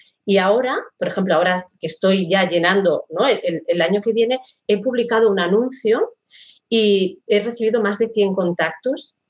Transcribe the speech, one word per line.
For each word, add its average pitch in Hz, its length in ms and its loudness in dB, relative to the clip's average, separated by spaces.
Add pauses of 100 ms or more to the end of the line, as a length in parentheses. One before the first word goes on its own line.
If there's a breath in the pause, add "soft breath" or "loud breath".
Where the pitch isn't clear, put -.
(260 soft breath)
y 196 120 2
ahora, 247 380 2 (220)
por 180 100 -6
ejemplo, 185 260 -2
ahora 180 300 2 (140)
que 165 80 -8
estoy 190 420 0
ya 190 200 2
llenando, 175 600 0
¿no? 190 160 -2
El, 240 180 0
el, 165 220 -4
el 170 160 0
año 196 200 0
que 226 100 -2
viene 233 280 0 (260 loud breath)
he 208 160 0
publicado 226 480 0
un 196 80 0
anuncio 233 760 0 (540 loud breath)
y 202 580 2
he 208 140 2
recibido 226 420 -2
más 202 160 -2
de 226 100 0
cien 202 260 0
contactos 175 800 -4 (160)